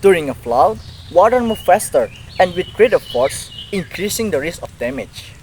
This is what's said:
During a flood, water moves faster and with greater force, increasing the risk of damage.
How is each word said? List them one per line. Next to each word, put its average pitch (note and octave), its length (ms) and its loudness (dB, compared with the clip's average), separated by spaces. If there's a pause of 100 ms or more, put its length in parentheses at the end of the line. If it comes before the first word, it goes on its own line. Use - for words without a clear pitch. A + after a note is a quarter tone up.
During E3+ 280 4
a B2+ 40 -6
flood, D3 460 0 (320)
water A3+ 300 4
moves A3+ 200 -2
faster F3 480 2 (300)
and F#3 160 2
with F3+ 180 -6
greater - 260 2
force, - 520 -4 (220)
increasing G3+ 580 -6
the D3 80 0
risk D#3+ 240 -8
of A#2 160 -14
damage. B2 640 -10